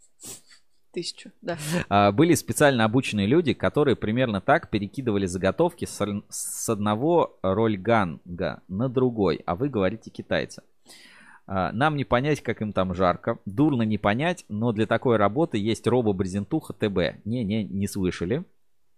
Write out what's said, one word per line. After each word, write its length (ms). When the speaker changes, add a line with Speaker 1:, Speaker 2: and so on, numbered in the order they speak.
Speaker 1:
Тысячу, 360
да. 160
Speaker 2:
а, 200
были 240
специально 500
обученные 420
люди, 260
которые 420
примерно 460
так 300
перекидывали 560
заготовки 580
с 160
р-, 300
с 400
одного 720
рольганга 1300
на 200
другой. 560
А 100
вы 140
говорите 420
китайцы. 520
А, 220
нам 240
не 80
понять, 380
как 180
им 140
там 200
жарко. 520
Дурно 360
не 140
понять, 540
но 220
для 140
такой 300
работы 400
есть 300
робо-брезентуха 880
Т 160
Б. 340
Не-не, 400
не 240
слышали. 560